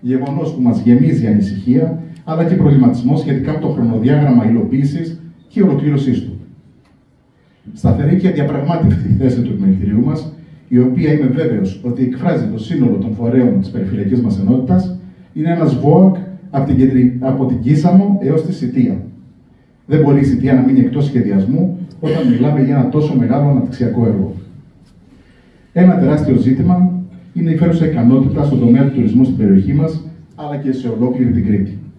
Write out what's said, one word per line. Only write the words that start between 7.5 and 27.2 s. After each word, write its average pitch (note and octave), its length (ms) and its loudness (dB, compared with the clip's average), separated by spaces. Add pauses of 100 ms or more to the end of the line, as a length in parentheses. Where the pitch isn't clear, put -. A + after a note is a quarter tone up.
Σταθερή D3+ 440 0
και F#3 100 0
αδιαπραγμάτευτη D3 840 0 (100)
θέση A#2+ 220 0
του - 100 -4
επιμελητηρίου F#2+ 540 0
μας, - 280 -6 (340)
η B2 120 2
οποία C#3 340 2
είμαι C#3+ 140 0
βέβαιος A2 560 -2
ότι B2+ 200 -2
εκφράζει B2+ 440 -2
το G#2 100 -6
σύνολο A#2 380 -2
των G2+ 180 -4
φορέων A#2 460 0
της F#2 100 -4
περιφερειακής G2+ 520 -2
μας G2 180 -2
ενότητας, C3 580 0 (360)
είναι D#3 180 -2
ένας D#3 240 0
βοακ E3+ 400 4 (360)
από C#3+ 160 -2
την C3 100 0
κεντρι-, B2+ 420 2
από C3+ 260 -2
την A#2+ 140 -2
Κίσαμο F#3 600 2
έως D3+ 240 -2
τη - 80 -6
Σιτία. A2 480 -2 (840)
Δεν D3+ 160 0
μπορεί C#3 180 4
η - 40 2
Σιτία - 300 0
να B2 80 4
μείνει - 180 2
εκτός C#3+ 260 0
σχεδιασμού A#2+ 720 0 (220)
όταν D#3 320 -2
μιλάμε C#3 300 0
για C#3 140 2
ένα C3 140 0
τόσο D3+ 260 0
μεγάλο B2+ 340 2
αναπτυξιακό A#2 560 -2
έργο. G2+ 280 -2 (1400)
Ένα F3+ 260 4
τεράστιο D3 360 2
ζήτημα F3+ 540 2 (440)